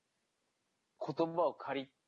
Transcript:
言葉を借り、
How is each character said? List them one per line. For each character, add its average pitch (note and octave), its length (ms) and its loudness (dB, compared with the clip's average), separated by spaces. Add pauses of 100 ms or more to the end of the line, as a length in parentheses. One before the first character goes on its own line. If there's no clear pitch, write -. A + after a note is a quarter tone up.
(1000)
言 E3 340 0
葉 E3+ 80 4
を C#3 120 4
借 C#3 300 -4
り、 - 60 -18 (180)